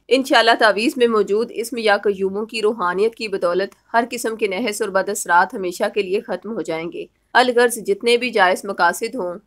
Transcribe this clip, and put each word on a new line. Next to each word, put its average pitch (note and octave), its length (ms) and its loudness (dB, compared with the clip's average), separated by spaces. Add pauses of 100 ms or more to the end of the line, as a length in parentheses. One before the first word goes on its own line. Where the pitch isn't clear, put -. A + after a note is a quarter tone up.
इंशाअल्लाह A#3+ 480 4
तावीज़ A3 400 2
में A#3+ 120 4
मौजूद G#3+ 480 0
इसम A#3 220 -6
या G#3 200 2
कय्यूमों G3 460 -2
की A3 160 -8
रूहानियत G#3 540 0
की A3+ 140 -10
बदौलत F#3 500 -2 (140)
हर A#3 140 4
किस्म A#3 280 -4
के G#3+ 140 -2
नहस G#3+ 320 -4
और G#3 100 -2
बदअसरात F#3+ 640 2
हमेशा G3 340 -4
के G#3 140 -2
लिए F#3+ 180 -2
ख़त्म G3+ 300 -8
हो G3+ 120 -6
जाएंगे। E3+ 440 -8 (280)
अलगर्ज A#3+ 500 2
जितने A#3 320 2
भी A#3+ 140 -2
जायज़ F#3+ 360 2
मकासद G3 480 -2
हों, F3+ 180 -6 (140)